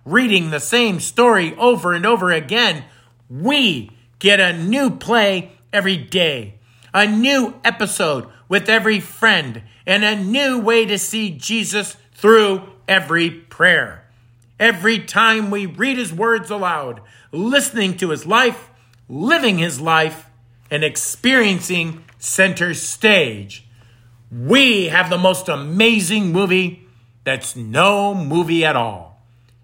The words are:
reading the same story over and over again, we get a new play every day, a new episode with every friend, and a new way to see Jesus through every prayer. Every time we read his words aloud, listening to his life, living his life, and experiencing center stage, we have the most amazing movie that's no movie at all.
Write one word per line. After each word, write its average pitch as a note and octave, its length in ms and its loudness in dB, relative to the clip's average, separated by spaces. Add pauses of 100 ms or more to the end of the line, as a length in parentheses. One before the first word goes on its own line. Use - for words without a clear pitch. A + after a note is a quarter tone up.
reading F#3 460 2
the D3 100 -4
same - 400 0
story G#3 560 2
over F3+ 380 2
and E3+ 100 -4
over G3 260 2
again, E3 540 0 (440)
we E3+ 640 0 (280)
get G3 200 4
a F3+ 140 2
new G#3 380 0
play G3+ 600 0 (200)
every F#3+ 240 0
day, C#3 580 -4 (380)
a G3+ 140 4
new A#3+ 480 0 (100)
episode F#3+ 640 -2 (200)
with G3+ 200 0
every G#3+ 320 2
friend, D3 600 0 (240)
and G3+ 180 0
a G#3+ 100 0
new B3 440 -2
way A3+ 260 2
to G3+ 140 -4
see G#3+ 320 -6
Jesus G3 680 -6 (160)
through G3+ 560 4 (180)
every E3+ 440 0
prayer. E3 720 0 (540)
Every G#3+ 400 2
time G#3+ 520 0
we G3+ 140 -4
read G#3 320 -4
his G#3+ 160 -6
words G#3+ 380 -2
aloud, D#3 500 -6 (320)
listening G#3 640 -2
to F3+ 140 -4
his D3 160 -6
life, A#3 420 0 (400)
living A3 480 0
his E3 240 -2
life, D#3+ 480 0 (420)
and D3+ 140 -2
experiencing F3+ 1200 -2 (140)
center F3+ 560 0
stage, C3+ 920 -2 (640)
we G3 580 2
have E3+ 220 0
the F3 80 0
most F#3 300 0
amazing F#3 840 0
movie F#3 560 -2 (380)
that's - 320 -4
no G3 580 0
movie E3 500 0
at D3 120 2
all. G2 440 -6 (440)